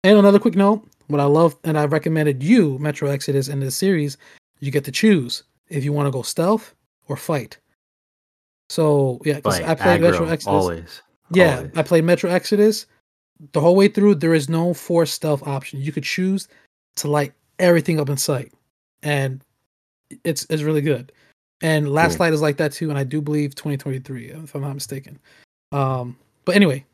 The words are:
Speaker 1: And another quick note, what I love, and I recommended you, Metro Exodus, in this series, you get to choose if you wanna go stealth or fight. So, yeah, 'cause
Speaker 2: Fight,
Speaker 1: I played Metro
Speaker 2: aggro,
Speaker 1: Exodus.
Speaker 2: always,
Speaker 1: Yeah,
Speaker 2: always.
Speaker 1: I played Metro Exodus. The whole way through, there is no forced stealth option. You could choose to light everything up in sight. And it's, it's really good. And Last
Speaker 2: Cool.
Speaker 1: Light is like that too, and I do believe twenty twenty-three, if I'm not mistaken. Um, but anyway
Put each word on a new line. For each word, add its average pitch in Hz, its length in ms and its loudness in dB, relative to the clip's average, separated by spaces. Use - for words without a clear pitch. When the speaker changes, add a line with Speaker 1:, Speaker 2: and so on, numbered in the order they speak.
Speaker 1:
And 202 140 8
another 202 200 6
quick 190 180 0
note, 202 300 2
what 147 120 0
I 143 40 2
love, 151 400 4
and 156 140 0
I 147 80 0
recommended 151 560 0
you, 160 360 4
Metro 147 300 -4
Exodus, 139 400 -2
in 139 120 -6
this 135 160 -6
series, 160 420 -2
you 139 100 -6
get 135 140 -2
to 139 80 -12
choose 165 520 0
if 143 160 -6
you 147 80 -2
wanna 143 180 0
go 127 120 -6
stealth 202 520 -2
or 139 80 -8
fight. 143 400 -8
So, 143 560 0
yeah, 147 160 -2
'cause 104 180 0
Speaker 2:
Fight, 160 100 -4
Speaker 1:
I 165 60 2
played 175 260 2
Metro 175 260 2
Speaker 2:
aggro, 80 40 -6
Speaker 1:
Exodus. - 240 -6
Speaker 2:
always, 87 480 -4
Speaker 1:
Yeah, 170 280 4
Speaker 2:
always. 139 180 -12
Speaker 1:
I 160 60 -2
played 165 220 2
Metro 170 260 0
Exodus. 208 560 0
The 156 80 0
whole 170 160 6
way 196 120 6
through, 202 280 4
there 165 180 0
is 143 140 0
no 165 260 0
forced 170 400 -2
stealth 147 320 -4
option. 139 340 -8
You 143 120 -6
could 143 120 -6
choose 190 440 -4
to 147 120 -6
light 147 240 -2
everything 170 420 2
up 139 80 -4
in 139 80 -4
sight. 135 360 -6
And 135 400 -4
it's, 160 260 -4
it's 156 120 -2
really 151 180 0
good. 135 320 -4
And 156 320 0
Last 165 240 2
Speaker 2:
Cool. 175 100 0
Speaker 1:
Light 160 60 2
is 151 100 0
like 147 160 0
that 151 140 -2
too, 156 180 -6
and 143 80 -4
I 139 60 -2
do 151 180 -4
believe 147 320 -4
twenty 143 240 -8
twenty-three, 131 500 -10
if 151 260 -18
I'm 143 60 -8
not 139 140 -8
mistaken. 139 440 -14
Um, 131 460 -2
but 180 100 0
anyway 165 400 2